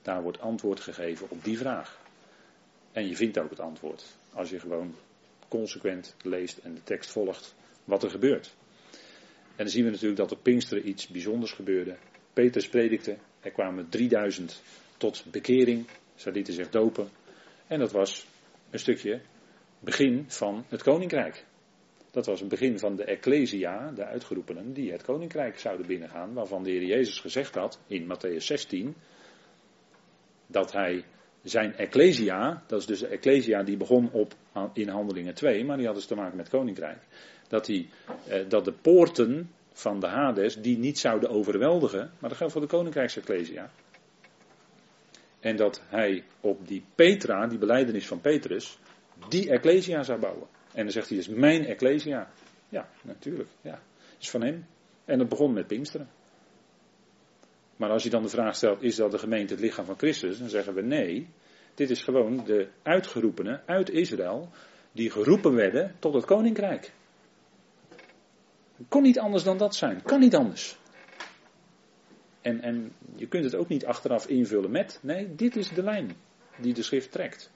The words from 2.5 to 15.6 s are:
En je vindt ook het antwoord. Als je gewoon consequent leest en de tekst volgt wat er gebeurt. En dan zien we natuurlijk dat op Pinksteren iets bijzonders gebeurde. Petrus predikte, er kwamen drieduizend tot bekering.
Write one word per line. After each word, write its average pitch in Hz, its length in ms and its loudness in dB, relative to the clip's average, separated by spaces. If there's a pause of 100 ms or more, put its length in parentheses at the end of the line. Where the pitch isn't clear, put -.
En 104 160 -6
je 87 80 -6
vindt 107 240 0
ook 78 100 -4
het - 100 -14
antwoord. 78 580 -12 (160)
Als 92 160 -8
je 90 100 -10
gewoon 85 360 -8 (520)
consequent 98 760 -6
leest 90 360 -6
en 85 160 -16
de 82 100 -16
tekst - 280 -8
volgt 95 440 -6 (280)
wat 98 200 0
er 104 60 -2
gebeurt. 110 460 0 (1000)
En 104 120 -6
dan - 20 -4
zien 113 140 2
we 117 80 2
natuurlijk 104 280 -2
dat 95 120 0
op - 120 -10
Pinksteren 117 440 2
iets 98 200 -8
bijzonders 107 440 -6
gebeurde. 92 460 -4 (360)
Petrus 123 360 2
predikte, 110 480 0 (220)
er 98 120 -12
kwamen 92 380 -4
drieduizend 104 720 0 (360)
tot - 340 -4
bekering. 120 560 4 (280)